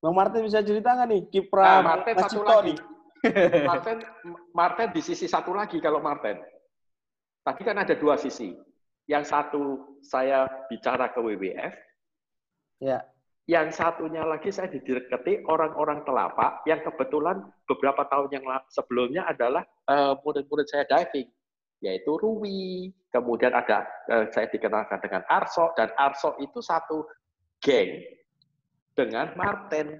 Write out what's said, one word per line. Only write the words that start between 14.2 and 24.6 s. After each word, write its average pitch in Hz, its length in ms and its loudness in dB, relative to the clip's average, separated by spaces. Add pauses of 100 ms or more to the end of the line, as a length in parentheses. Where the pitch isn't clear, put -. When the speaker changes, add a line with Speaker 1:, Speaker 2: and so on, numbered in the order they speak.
Speaker 2:
lagi 156 300 -4
saya 185 180 -6
didekati 131 720 -4
orang-orang 151 640 -2
Telapak 117 560 0
yang 156 240 2
kebetulan 165 560 -2 (240)
beberapa 139 400 0
tahun 139 240 0
yang 135 160 -8
la-, 131 240 -4
sebelumnya 127 560 -2
adalah, 139 380 0 (240)
eh, 139 240 4 (100)
murid-murid 147 460 -2
saya 143 180 -2
diving, 143 400 2 (540)
yaitu 98 340 -2
Ruwi, 190 800 -4 (160)
kemudian 120 420 2
ada, 110 380 0 (180)
eh, 113 220 2
saya 113 180 -2
dikenalkan 104 540 -2